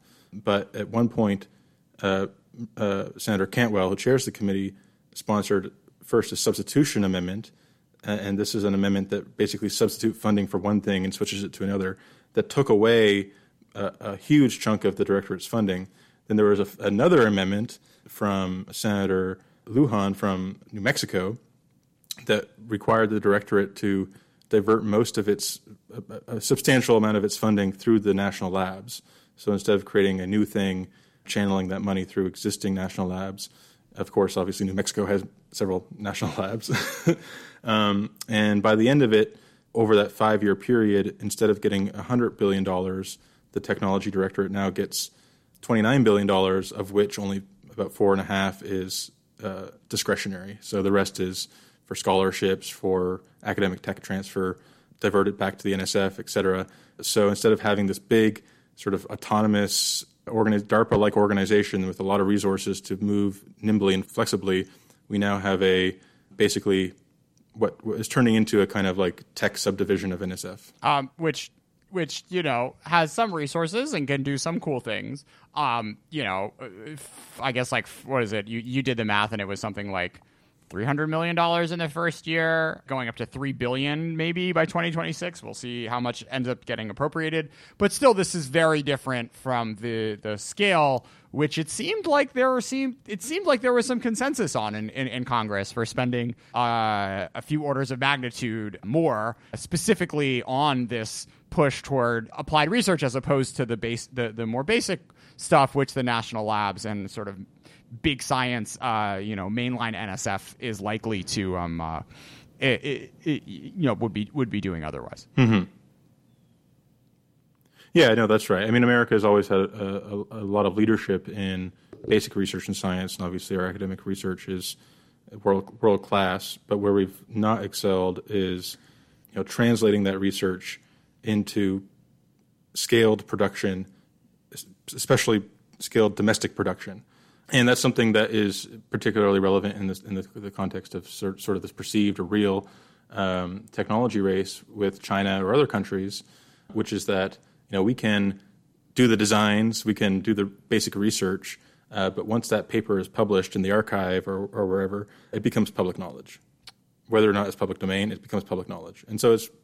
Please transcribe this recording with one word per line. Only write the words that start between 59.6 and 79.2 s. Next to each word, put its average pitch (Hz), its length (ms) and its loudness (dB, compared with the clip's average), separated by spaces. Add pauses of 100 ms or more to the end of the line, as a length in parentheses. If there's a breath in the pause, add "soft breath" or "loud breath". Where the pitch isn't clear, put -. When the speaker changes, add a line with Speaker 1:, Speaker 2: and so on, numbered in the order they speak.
Speaker 1:
organi-, 107 360 2
darpa-like 107 540 4
organization 101 720 2
with 90 120 -8
a 95 40 -4
lot 98 180 2
of 95 60 2
resources 98 560 0
to 98 120 -6
move 101 480 0 (180)
nimbly 101 340 2
and 95 100 -2
flexibly, 98 640 -2 (400 soft breath)
we 104 80 -2
now 101 220 0
have 95 220 0
a 92 360 4 (400 soft breath)
basically 98 560 2 (600)
what, 110 300 -4
what 110 160 -6
is 107 80 -6
turning 117 280 4
into 107 260 4
a 95 60 4
kind 98 200 0
of, 92 100 -2
like, 90 260 0 (120)
tech - 220 -2
subdivision 98 560 0
of 90 80 -8
N 92 100 -6
S 90 140 -10
F. 98 260 -16 (100)
Speaker 2:
Um, 139 360 0
which, 160 340 -4 (380)
which, 175 400 -6
you 180 120 -2
know, 127 340 -2 (100)
has 160 260 2
some 226 220 -2
resources 165 600 -4
and 147 140 -2
can 139 160 -2
do 139 140 -2
some 165 240 -4
cool 139 180 -4
things. 110 460 -8 (300 soft breath)
Um, 117 420 -2 (120)
you 151 140 -6
know, 95 300 -4 (320)
if, 151 240 -16 (320)
I 131 100 -2
guess, 123 200 -2
like, 117 160 -2 (180)
what 127 180 0
is 101 80 -4
it? 104 160 -4
You, 113 120 -6
you 123 220 -4
did 131 140 0
the 113 80 -2
math, 104 300 2